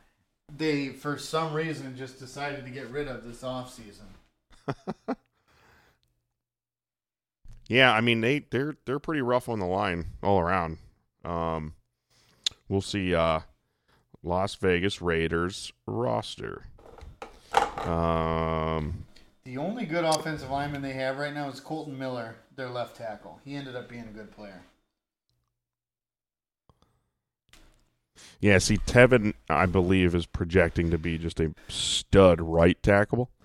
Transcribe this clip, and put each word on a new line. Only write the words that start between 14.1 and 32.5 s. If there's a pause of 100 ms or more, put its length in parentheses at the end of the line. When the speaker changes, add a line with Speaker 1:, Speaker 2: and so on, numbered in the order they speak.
Speaker 2:
Las
Vegas
Raiders (140)
roster. (1120)
Um, (400)
Speaker 1:
The
only
good
offensive
lineman
they
have
right
now
is
Colton
Miller, (200)
their
left
tackle.
He
ended
up
being
a
good
player. (3750)
Speaker 2:
Yeah,
see,
Tevin, (160)
I
believe,
is
projecting
to
be
just
a (120)
stud
right